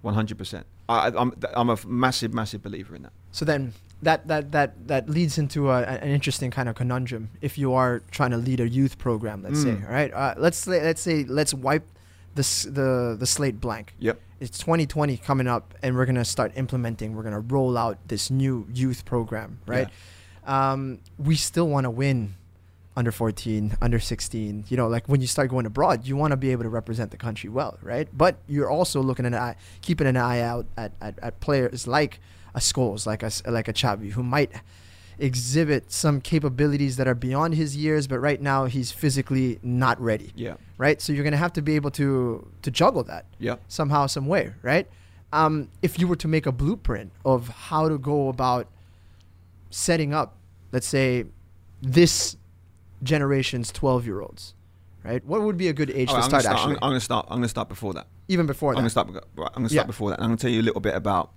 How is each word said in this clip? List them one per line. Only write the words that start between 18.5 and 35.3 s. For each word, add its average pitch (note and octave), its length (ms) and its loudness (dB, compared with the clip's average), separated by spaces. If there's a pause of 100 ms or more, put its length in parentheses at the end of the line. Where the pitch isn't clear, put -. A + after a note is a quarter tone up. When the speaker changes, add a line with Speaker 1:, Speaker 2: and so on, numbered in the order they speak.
Speaker 2:
youth B2+ 320 -2
program, A2+ 600 -4
right? B2 220 -2
Speaker 1:
Yeah. - 840 -4
Speaker 2:
Um, C3+ 280 -6 (180)
we D3+ 160 2
still E3 340 0
wanna C3+ 220 2
win A#2 460 0 (600)
under A#2+ 140 2
fourteen, G#2+ 720 -2
under A#2 160 4
sixteen. G#2 680 -4
You B2 80 -2
know, A#2+ 100 2
like, A#2 220 -2
when C#3 120 4
you B2+ 60 -2
start C3+ 240 0
going B2+ 160 0
abroad, B2+ 400 2
you C3+ 100 -2
wanna C#3+ 200 2
be C3 160 0
able A#2 100 0
to A2+ 60 -2
represent A2+ 420 -4
the - 60 -16
country G#2+ 340 -8
well, B2+ 320 -4
right? C#3+ 340 -4
But F3 300 4
you're C#3+ 240 0
also D3+ 320 2
looking B2+ 240 0
at A#2+ 60 0
an A#2 80 -2
eye, A#2+ 160 -6 (260)
keeping D#3 240 2
an B2+ 100 4
eye B2 240 2
out A#2+ 260 -2 (100)
at, A2 240 -8
at, G#2 180 -10
at - 220 -10
players B2+ 480 0
like C#3+ 320 0 (340)
a C3 60 -2
Scholes, A2 460 0
like G#2+ 180 -4
a - 20 -4
s-, - 180 -6
like A#2 220 -2
a A2+ 60 -4
Xavi, G#2 400 -2
who B2 100 -2
might C#3 300 2 (680)
exhibit C3+ 720 2